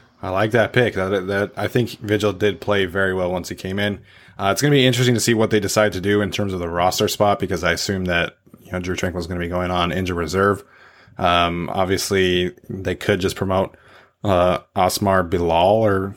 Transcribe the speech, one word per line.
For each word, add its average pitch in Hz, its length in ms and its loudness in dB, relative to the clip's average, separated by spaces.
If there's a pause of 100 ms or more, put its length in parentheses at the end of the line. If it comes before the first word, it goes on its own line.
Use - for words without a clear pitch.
(240)
I 92 60 -6
like 101 220 0
that 107 220 2
pick. 120 220 2
That, 95 320 0
that, 98 280 -2
I 104 120 -4
think 120 320 0
Vigil 104 340 0
did 95 280 -2
play 101 240 0
very 95 280 -2
well 90 180 -2
once 90 180 -6
he 87 60 -10
came 95 220 -8
in. 101 220 -2 (400)
Uh, 98 120 0
it's 95 100 -2
gonna 143 100 2
be 135 160 6
interesting 123 260 2
to 113 80 0
see 117 140 2
what 110 160 2
they 110 80 4
decide 101 340 2
to 90 80 -6
do 101 200 2
in 98 100 -2
terms 101 220 -4
of 92 60 -6
the 87 100 -6
roster 90 380 0
spot, 101 320 0
because 87 240 -4
I 85 100 2
assume 92 320 -4
that, 87 320 -2 (260)
you - 80 -20
know, 90 80 -4
Drew 90 160 -6
Tranquill's 87 320 -4
gonna 90 120 -6
be 87 100 -4
going 90 200 -4
on 87 220 0
injured 90 260 -2
reserve. 95 460 0 (560)
Um, 87 520 0
obviously 90 840 0 (140)
they 92 260 -6
could 101 240 0
just 90 160 -2
promote, 95 420 -2 (460)
uh, 90 360 2 (140)
Osmar 92 560 2
Bilal, 87 560 2
or 98 320 0